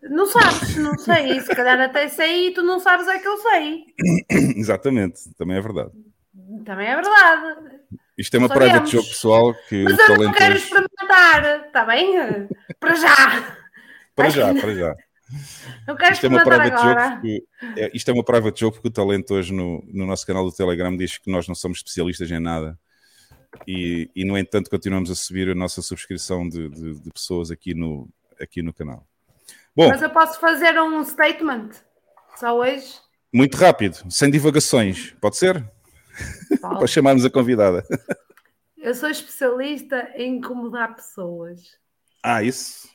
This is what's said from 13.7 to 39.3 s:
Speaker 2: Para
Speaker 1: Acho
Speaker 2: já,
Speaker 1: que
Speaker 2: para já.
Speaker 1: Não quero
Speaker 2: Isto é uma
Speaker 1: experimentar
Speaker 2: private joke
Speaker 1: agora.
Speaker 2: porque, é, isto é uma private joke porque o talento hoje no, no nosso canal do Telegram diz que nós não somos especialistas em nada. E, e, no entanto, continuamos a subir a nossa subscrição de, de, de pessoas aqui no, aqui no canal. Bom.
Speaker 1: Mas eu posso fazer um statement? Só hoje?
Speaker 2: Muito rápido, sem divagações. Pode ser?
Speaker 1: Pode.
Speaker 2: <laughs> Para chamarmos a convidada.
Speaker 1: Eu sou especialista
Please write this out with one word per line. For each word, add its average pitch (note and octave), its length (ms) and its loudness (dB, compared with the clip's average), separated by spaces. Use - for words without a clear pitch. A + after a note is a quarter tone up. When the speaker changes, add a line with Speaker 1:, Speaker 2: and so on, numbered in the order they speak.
Speaker 2:
Para C#3 140 2
Speaker 1:
Acho D3 80 0
Speaker 2:
já, G#2 180 2
Speaker 1:
que F2+ 60 0
Speaker 2:
para G#2 140 -4
já. E2+ 220 -4
Speaker 1:
Não C#4+ 100 -8
quero F4 160 4
Speaker 2:
Isto F#4 140 -2
é - 20 4
uma C4+ 100 4
Speaker 1:
experimentar E4+ 60 6
Speaker 2:
private B3 380 4
joke A#3+ 180 4
Speaker 1:
agora. B3 160 -2
Speaker 2:
porque, G#2+ 300 -8
é, G#2+ 140 -4
isto - 140 -6
é B2 60 2
uma A#2+ 100 0
private A2+ 360 0
joke A2 160 -2
porque - 120 -8
o A2+ 40 -8
talento G2 420 -2
hoje F#2 180 -2
no, F2 360 -6
no F#2+ 180 -8
nosso F#2+ 200 -6
canal F#2+ 180 -4
do F#2 80 -6
Telegram F2+ 440 -4
diz F2+ 220 -8
que - 120 -12
nós F2+ 180 -4
não F2+ 60 -8
somos F2+ 240 -10
especialistas F2 520 -8
em E2+ 80 -6
nada. E2 400 -8
E, F2 480 -6
e, F#2 100 -6
no G2 120 -2
entanto, G2 340 -4
continuamos F#2+ 400 -4
a F2+ 40 -6
subir F#2 340 -6
a F#2 60 -2
nossa F2+ 260 -6
subscrição F2+ 680 -10
de, E2 200 -10
de, D2+ 320 -14
de D#2+ 100 -20
pessoas F2 400 -8
aqui E2+ 240 -10
no, D#2+ 340 -8
aqui E2+ 220 -12
no E2 100 -8
canal. C2 340 -16
Bom. B3 140 8
Speaker 1:
Mas C4+ 140 2
eu D#4 80 -2
posso D#4+ 280 2
fazer E4 420 2
um D#4 240 -2
statement? D4+ 680 -2
Só A#3+ 200 -2
hoje? C4 380 -4
Speaker 2:
Muito C3+ 240 4
rápido, C#3 540 2
sem C#3+ 200 2
divagações. C#3 880 0
Pode G#2 160 -2
ser? F#3 280 0
Speaker 1:
Pode. F3+ 180 -8
Speaker 2:
<laughs> - 0 -
Para - 80 0
chamarmos C3+ 380 4
a C3 60 2
convidada. G#2+ 540 2
Speaker 1:
Eu B3 180 -6
sou B3+ 140 -6
especialista C4 1080 -6